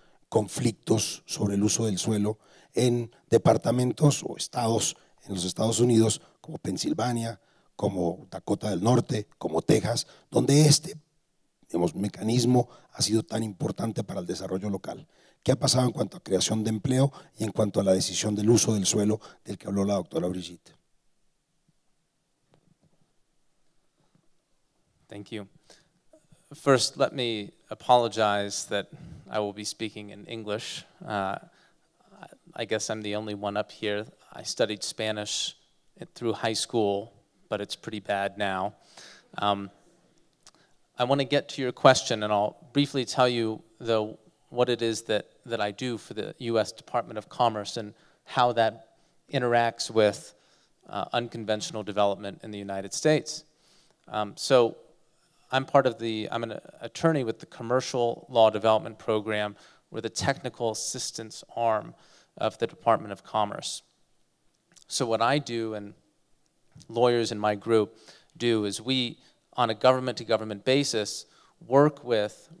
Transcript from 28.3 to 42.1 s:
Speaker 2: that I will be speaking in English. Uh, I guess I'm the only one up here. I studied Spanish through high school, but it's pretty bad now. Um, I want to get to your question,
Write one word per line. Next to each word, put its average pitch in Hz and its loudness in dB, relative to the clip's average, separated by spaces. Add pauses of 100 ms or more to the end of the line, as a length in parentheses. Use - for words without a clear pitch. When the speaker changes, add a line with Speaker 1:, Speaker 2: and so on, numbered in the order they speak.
Speaker 2:
that 101 -2 (420)
I 110 -2
will 101 -4
be 104 -12
speaking 104 -10
in 101 -18
English. 110 -8 (200)
Uh, 98 -4 (1160)
I 113 -6
guess 107 -4
I'm 110 -6
the 104 -4
only 107 -6
one 101 -6
up 107 -6
here. 104 -4 (260)
I - -16
studied 107 -2
Spanish - -6 (580)
through 117 -2
high 113 -2
school, 104 -2 (340)
but 101 -4
it's - -10
pretty 107 -12
bad 98 -4
now. 98 -4 (640)
Um, 101 -2 (1300)
I 127 2
want 139 2
to - 2
get 143 0
to 143 -8
your 123 -2
question, 127 4